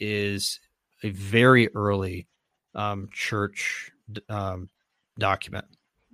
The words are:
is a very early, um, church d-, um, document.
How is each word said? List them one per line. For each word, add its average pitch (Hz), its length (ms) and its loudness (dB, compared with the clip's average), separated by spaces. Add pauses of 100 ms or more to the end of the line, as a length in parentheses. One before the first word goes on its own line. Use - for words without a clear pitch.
is 101 580 -4 (460)
a 107 60 -4
very 113 640 6
early, 98 500 -2 (480)
um, 104 380 -6
church - 800 -6 (180)
d-, 104 180 -14
um, 95 400 -6 (500)
document. 95 460 -2 (500)